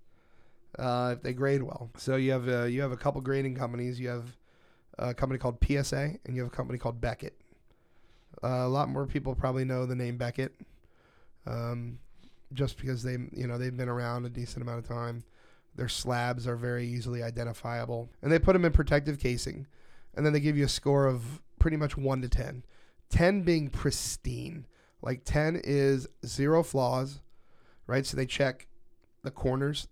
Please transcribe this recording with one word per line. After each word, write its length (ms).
uh, 400
if 60
they 100
grade 300
well. 340
So 180
you 160
have, 160
uh, 160
you 180
have 100
a 60
couple 240
grading 340
companies. 440
You 100
have 280
a 140
company 260
called 200
P 180
S 160
A 320
and 100
you 80
have 80
a 40
company 240
called 220
Beckett. 380
Uh, 40
a 200
lot 200
more 180
people 300
probably 300
know 200
the 100
name 220
Beckett, 360
um, 500
just 240
because 240
they, 160
you 160
know, 100
they've 180
been 140
around 360
a 40
decent 320
amount 180
of 80
time. 360
Their 120
slabs 600
are 80
very 320
easily 360
identifiable, 880
and 100
they 80
put 160
'em 100
in 60
protective 480
casing, 480
and 100
then 80
they 60
give 180
you 80
a 40
score 360
of 360
pretty 180
much 180
one 260
to 80
ten. 340
Ten 340
being 260
pristine. 960
Like, 220
ten 400
is 440
zero 380
flaws, 580
right? 200
So 120
they 80
check 420
the 80
corners. 640